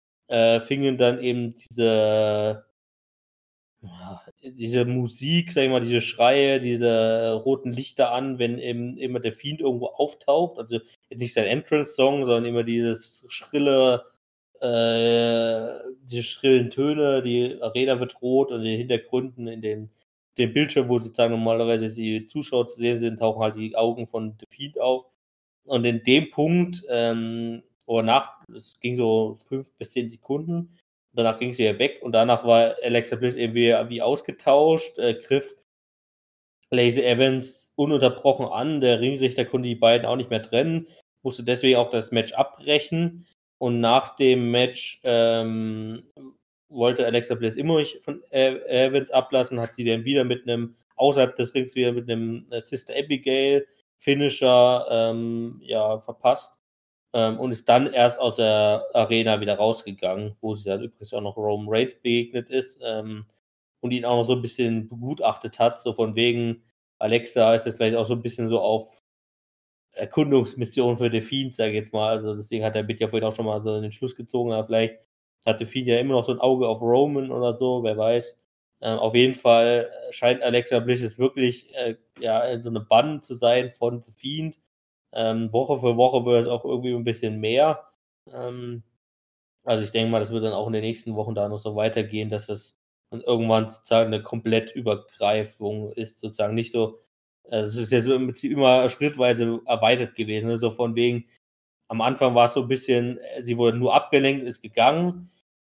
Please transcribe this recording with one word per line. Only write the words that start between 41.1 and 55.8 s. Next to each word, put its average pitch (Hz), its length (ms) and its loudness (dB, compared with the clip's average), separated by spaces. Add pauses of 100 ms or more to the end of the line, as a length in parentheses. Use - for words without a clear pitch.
musste 127 200 -6
deswegen 123 340 4
auch 120 120 2
das 110 220 -4
Match 113 220 0
abbrechen 165 920 -2 (320)
und 120 220 -2
nach 120 380 2
dem 127 340 4
Match, 123 520 -2
ähm, 113 1000 -2 (640)
wollte 123 360 0
Alexa 117 300 0
Bliss 113 200 -4
immer 156 220 0
nicht - 260 -4
von, 143 180 -10 (100)
äh, 131 240 2 (320)
Evans 131 240 -2
ablassen, 127 500 0
hat 113 120 -6
sie 120 120 -6
dann 113 180 0
wieder 135 220 0
mit 123 200 -4
'nem, 117 300 -6 (220)
außerhalb 135 400 2
des 120 180 -4
Rings 127 180 -2
wieder 123 200 0
mit 120 140 -6
'nem, 113 440 -6
äh, 117 80 -6
Sister - 380 -12
Abigail 139 680 0 (340)
Finisher, 127 920 4
ähm, 117 720 -2
ja, 110 360 -2